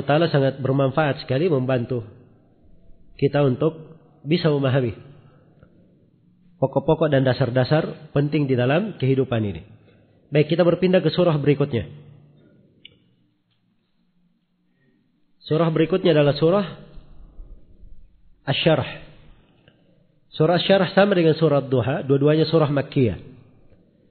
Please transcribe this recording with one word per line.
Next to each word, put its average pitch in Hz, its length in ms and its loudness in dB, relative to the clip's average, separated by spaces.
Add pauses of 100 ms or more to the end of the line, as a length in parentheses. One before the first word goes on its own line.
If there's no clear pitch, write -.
ta'ala 165 240 0
sangat 135 320 0
bermanfaat 139 640 -2
sekali, 151 240 -2
membantu 127 560 -2 (1120)
kita 143 260 0
untuk 143 540 -4 (260)
bisa 160 240 0
memahami 135 480 0 (1600)
pokok-pokok 151 560 0
dan 135 80 4
dasar-dasar 127 920 -2
penting 147 340 0
di 131 80 2
dalam 151 400 0
kehidupan 127 460 0
ini. 95 180 -6 (720)
Baik, 147 160 2
kita 170 160 2
berpindah 180 400 2
ke 156 80 0
surah 175 240 2
berikutnya. 139 480 0 (3500)
Surah 160 240 0
berikutnya 165 480 2
adalah 143 160 4
surah 175 320 2 (1800)
Asy-Syarh. 139 460 -2 (1400)
Surah 160 240 2
Asy-Syarh 190 400 2
sama 202 160 4
dengan 160 240 2
surah 147 240 2
Duha, 131 400 -2
dua-duanya 147 480 2
surah 156 240 2
Makkiyah. 131 480 -2 (880)